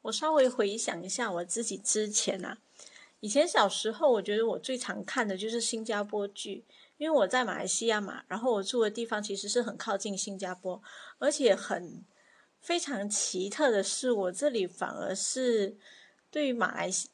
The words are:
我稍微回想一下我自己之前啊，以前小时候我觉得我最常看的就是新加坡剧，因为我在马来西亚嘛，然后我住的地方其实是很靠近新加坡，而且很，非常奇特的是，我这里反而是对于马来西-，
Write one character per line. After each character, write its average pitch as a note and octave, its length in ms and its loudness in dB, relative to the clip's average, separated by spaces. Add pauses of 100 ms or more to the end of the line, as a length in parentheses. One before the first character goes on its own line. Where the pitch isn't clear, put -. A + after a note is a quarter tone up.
我 A3 80 -4
稍 D#4 220 0
微 C4 160 6
回 G#3+ 280 0
想 F#3+ 240 -4
一 F#3 60 -10
下 A3 240 -4
我 F3 140 -4
自 A3+ 180 -4
己 G3+ 140 -4
之 G#3+ 320 0
前 F#3+ 340 -2
啊， - 140 -10 (640)
以 G#3+ 80 -8
前 D4 180 4
小 G#3 220 6
时 - 200 -2
候 C#4+ 220 4
我 G#3 100 6
觉 G3+ 140 -2
得 A3+ 100 2
我 A3 140 0
最 C4 180 -4
常 G#3 280 -6
看 A#3+ 200 0
的 F#3+ 120 -2
就 G#3+ 120 -4
是 A3+ 120 -2
新 A3 220 -4
加 G#3 200 -2
坡 G#3 240 -2
剧， - 380 -10 (320)
因 D#4 120 -2
为 D4 100 6
我 G3 60 8
在 B3 200 2
马 F#3 100 -4
来 - 100 -4
西 A3+ 220 0
亚 G#3+ 140 4
嘛， - 260 -8
然 F#3+ 100 -6
后 A#3+ 140 2
我 G3+ 100 2
住 A#3 200 0
的 G#3+ 80 4
地 A3+ 160 -4
方 G#3+ 180 -4
其 G3+ 100 -6
实 G3 140 -6
是 A#3+ 140 2
很 F#3+ 160 -6
靠 G3+ 200 -2
近 G3+ 200 -4
新 G3 200 -6
加 F#3 160 -6
坡， F#3 280 -6 (380)
而 C#4 120 4
且 B3 240 6
很， - 480 -6 (560)
非 F4 180 0
常 G#3 320 -4
奇 F#3+ 400 -2
特 C#4 220 4
的 G3+ 100 4
是， B3 300 0
我 G3 200 2
这 C#4 180 0
里 G#3+ 180 0
反 - 220 -6
而 - 260 -4
是 A3 640 0 (520)
对 D4 200 0
于 B3 40 0
马 A3+ 220 0
来 F3+ 160 -4
西-， - 220 -4